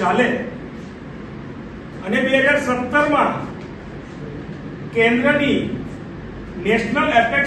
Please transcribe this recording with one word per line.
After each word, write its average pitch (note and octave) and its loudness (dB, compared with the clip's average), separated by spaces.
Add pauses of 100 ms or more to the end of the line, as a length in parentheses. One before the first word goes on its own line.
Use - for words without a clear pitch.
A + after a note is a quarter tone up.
ચાલે G3+ 4 (1700)
અને A3+ 0
બે C4 4
હજાર C#4 6
સત્તરમાં C4 2 (1600)
કેન્દ્રની C4 4 (1080)
National A#3 2 (140)
Apex C#4 2